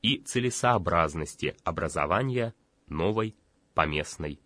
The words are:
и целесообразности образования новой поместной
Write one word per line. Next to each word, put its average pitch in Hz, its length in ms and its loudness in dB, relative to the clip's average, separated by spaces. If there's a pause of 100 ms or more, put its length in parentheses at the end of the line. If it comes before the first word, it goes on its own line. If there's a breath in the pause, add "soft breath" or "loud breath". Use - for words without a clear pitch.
и 117 140 2
целесообразности 85 1500 0
образования 90 880 -2 (340)
новой 107 480 0 (380)
поместной 76 720 -2